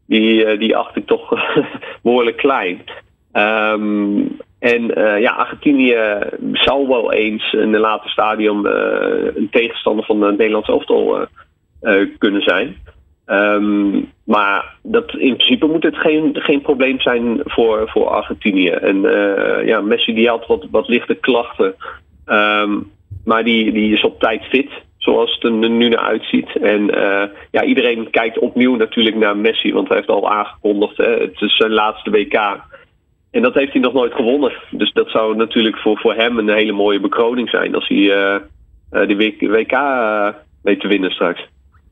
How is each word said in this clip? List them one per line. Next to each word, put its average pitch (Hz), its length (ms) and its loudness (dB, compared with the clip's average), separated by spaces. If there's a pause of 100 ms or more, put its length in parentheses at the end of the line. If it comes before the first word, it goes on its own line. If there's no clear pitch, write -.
Die, 110 380 2
eh, 110 140 0
die 110 180 0
acht - 200 -4
ik 101 100 -6
toch - 220 -2 (380)
<laughs> - 360 -16
behoorlijk 117 340 2
klein. 110 460 -2 (500)
Ehm, 107 920 0 (360)
en, 120 360 0
eh, 104 260 2
ja, 123 100 2
Argentinië 131 680 2 (560)
zou 131 360 0
wel 120 240 0
eens 107 400 -2
in 107 220 2
een 107 60 2
later 110 300 -2
stadium, 107 560 0
eh, 98 60 0 (600)
een 107 160 -4
tegenstander 113 540 0
van 107 180 0
het 101 140 2
Nederlands 107 320 0
elftal, 104 520 0
eh, 95 60 -6 (540)
eh, 98 280 2 (100)
kunnen 101 240 0
zijn. 101 340 0 (480)
Ehm, 104 760 2 (240)
maar 101 580 0
dat, 113 320 -2
in 127 220 0
principe 131 300 2
moet 160 160 0
het 156 140 0
geen, 156 360 2
geen 143 280 0
probleem 131 400 0
zijn 120 440 0
voor, 110 440 0
voor 104 200 0
Argentinië. 95 600 0
En, 98 360 0
eh, 104 600 0
ja, 110 140 2
Messi 113 340 0
die 113 140 2
had 117 180 -2
wat, 113 240 0
wat 110 180 0
lichte 117 260 -2
klachten. 117 600 -2 (500)
Ehm, 104 540 0 (460)
maar 113 200 0
die, 113 280 2
die 107 200 0
is 104 120 2
op 113 160 -4
tijd 113 240 -2
fit, 135 260 -2 (280)
zoals 117 360 0
het - 100 -4
er 113 260 0
nu 117 180 2
naar 113 100 2
uitziet. - 600 -4
En, 104 300 0
eh, 101 380 0 (220)
ja, 113 120 0
iedereen 117 480 0
kijkt 117 280 -2
opnieuw 123 380 2
natuurlijk 110 400 0
naar 104 200 2
Messi, 110 360 0
want 101 160 0
hij 101 80 2
heeft 104 140 -2
al 98 200 0
aangekondigd, 104 680 -2
hè, 104 140 2
het 107 300 -2
is 104 160 0
zijn 110 160 2
laatste 107 380 -2
W 101 180 2
K. 101 320 -2 (720)
En 117 120 0
dat 127 120 2
heeft 139 180 0
hij 135 80 2
nog 123 120 2
nooit 123 220 0
gewonnen. 131 380 0 (180)
Dus - 220 -2
dat 113 180 0
zou 110 260 0
natuurlijk 110 400 0
voor, 107 220 0
voor 110 160 2
hem 117 240 0
een 107 100 0
hele 107 240 2
mooie 101 280 0
bekroning 113 500 0
zijn 90 240 -2
als - 140 -4
hij, 101 100 0
eh, 98 360 2
eh, - 760 -6
de 101 80 0
W-, 107 340 -2
W 110 160 2
K, - 60 -6
eh, 120 560 0 (340)
weet 98 180 0
te 101 80 -6
winnen 95 220 0
straks. - 380 -4 (440)